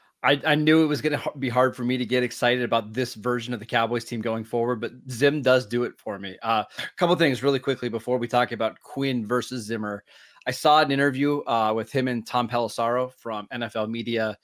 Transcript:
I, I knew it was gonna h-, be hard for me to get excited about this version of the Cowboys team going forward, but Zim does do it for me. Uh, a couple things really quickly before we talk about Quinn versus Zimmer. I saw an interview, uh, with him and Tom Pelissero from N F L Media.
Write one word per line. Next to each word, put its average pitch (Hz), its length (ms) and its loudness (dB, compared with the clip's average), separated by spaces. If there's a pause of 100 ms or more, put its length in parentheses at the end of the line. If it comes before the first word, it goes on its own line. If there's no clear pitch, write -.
(240)
I, 139 220 4
I 151 100 4
knew 156 280 6
it 151 40 2
was 139 140 -2
gonna 143 240 0
h-, 147 140 -6
be 127 100 -2
hard 127 240 4
for 123 120 -4
me 127 120 0
to 123 80 -2
get 123 180 2
excited 123 400 0
about 110 280 -2
this 123 220 -4
version 120 400 -4
of 107 80 -6
the 120 40 -16
Cowboys 117 380 0
team 120 160 -6
going 113 240 -4
forward, 120 380 -2
but 117 100 -6 (180)
Zim 139 320 2
does 127 240 4
do 120 180 0
it - 140 -6
for 110 220 -8
me. 98 240 -12
Uh, 113 200 2 (140)
a - 60 -8 (140)
couple 175 180 4
things 131 280 2
really 139 160 2
quickly 127 300 -2
before 117 280 -2
we 117 100 -4
talk 123 240 2
about 110 300 -4
Quinn 135 440 -4
versus 120 400 -4
Zimmer. 104 380 -6 (420)
I 127 60 -2
saw 151 300 6
an 139 100 2
interview, 143 500 2
uh, 110 340 0
with 110 160 -6
him 131 160 0
and 117 180 -4
Tom 120 240 -2
Pelissero 120 640 -2
from 107 380 -10
N 120 120 -6
F 113 120 -8
L 110 120 -2
Media. 113 560 -4